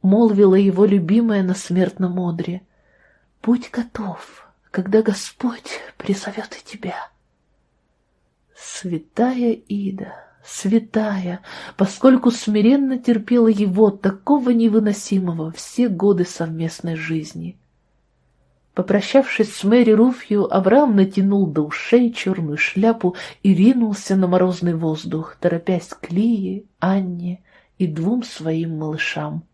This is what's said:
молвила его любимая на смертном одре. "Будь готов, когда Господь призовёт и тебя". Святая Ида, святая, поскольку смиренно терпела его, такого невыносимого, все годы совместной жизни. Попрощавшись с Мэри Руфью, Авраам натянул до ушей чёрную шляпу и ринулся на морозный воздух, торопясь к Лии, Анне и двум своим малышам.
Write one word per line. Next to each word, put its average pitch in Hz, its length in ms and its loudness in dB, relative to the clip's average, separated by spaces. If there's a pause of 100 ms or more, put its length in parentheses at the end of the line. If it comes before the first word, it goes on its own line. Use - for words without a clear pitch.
молвила 202 520 6
его 196 300 4
любимая 202 580 2
на 185 120 0
смертном 180 640 -2
одре. 175 420 -6 (800)
"Будь 240 280 0
готов, - 760 -10 (220)
когда 196 320 0
Господь - 800 -6 (160)
призовёт - 580 -6
и - 100 -20
тебя". - 460 -12 (1400)
Святая 233 1000 -4
Ида, 196 640 -8 (300)
святая, 202 960 -2 (360)
поскольку 254 540 4
смиренно 240 680 2
терпела 233 500 2
его, 202 420 4
такого 247 600 0
невыносимого, 202 1000 0
все - 360 -2
годы 185 360 2
совместной 160 720 -6
жизни. 160 600 -8 (1160)
Попрощавшись 208 800 0
с - 100 -12
Мэри 220 280 4
Руфью, 214 640 2
Авраам 214 400 4
натянул 196 520 2
до 151 160 -2
ушей 233 500 2
чёрную 165 460 -4
шляпу 196 580 0 (260)
и 196 120 6
ринулся 208 640 2
на 185 100 2
морозный 180 480 2
воздух, 160 680 -6
торопясь 175 480 -4
к - 220 -18
Лии, 196 560 -2 (120)
Анне 180 640 -4 (360)
и 185 80 0
двум 170 360 -2
своим 160 560 -6
малышам. 151 760 -8